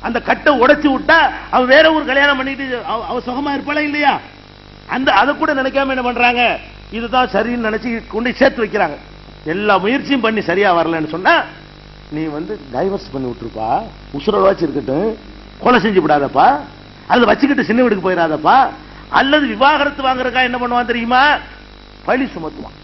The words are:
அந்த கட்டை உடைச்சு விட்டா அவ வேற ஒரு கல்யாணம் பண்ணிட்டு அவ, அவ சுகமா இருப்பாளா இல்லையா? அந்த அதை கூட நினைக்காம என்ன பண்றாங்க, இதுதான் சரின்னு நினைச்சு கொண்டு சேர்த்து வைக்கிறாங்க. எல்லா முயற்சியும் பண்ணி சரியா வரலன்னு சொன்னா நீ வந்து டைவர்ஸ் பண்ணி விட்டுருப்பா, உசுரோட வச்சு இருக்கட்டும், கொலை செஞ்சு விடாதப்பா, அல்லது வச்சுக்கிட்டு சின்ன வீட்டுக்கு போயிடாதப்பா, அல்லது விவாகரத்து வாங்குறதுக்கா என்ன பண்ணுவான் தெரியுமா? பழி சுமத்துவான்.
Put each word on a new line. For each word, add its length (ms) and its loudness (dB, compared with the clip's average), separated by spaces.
அந்த 200 -4
கட்டை 260 2
உடைச்சு 280 4
விட்டா 260 2
அவ 80 4
வேற 220 8
ஒரு 120 0
கல்யாணம் 360 2
பண்ணிட்டு 240 -6
அவ, 80 -4
அவ 160 -4
சுகமா 280 -4
இருப்பாளா 320 -4
இல்லையா? 240 0
அந்த 140 0
அதை 140 2
கூட 160 -2
நினைக்காம 340 0
என்ன 120 -4
பண்றாங்க, 360 0
இதுதான் 380 -2
சரின்னு 340 -2
நினைச்சு 220 -4
கொண்டு 280 -2
சேர்த்து 240 2
வைக்கிறாங்க. 320 -2
எல்லா 200 0
முயற்சியும் 420 0
பண்ணி 240 0
சரியா 260 2
வரலன்னு 380 -2
சொன்னா 200 2
நீ 80 -6
வந்து 180 -8
டைவர்ஸ் 360 -4
பண்ணி 160 -6
விட்டுருப்பா, 400 -8
உசுரோட 300 2
வச்சு 200 2
இருக்கட்டும், 440 -2
கொலை 160 4
செஞ்சு 240 2
விடாதப்பா, 440 2
அல்லது 220 4
வச்சுக்கிட்டு 380 0
சின்ன 140 2
வீட்டுக்கு 260 2
போயிடாதப்பா, 500 2
அல்லது 240 2
விவாகரத்து 540 2
வாங்குறதுக்கா 400 0
என்ன 120 -4
பண்ணுவான் 320 -2
தெரியுமா? 300 2
பழி 260 0
சுமத்துவான். 500 -12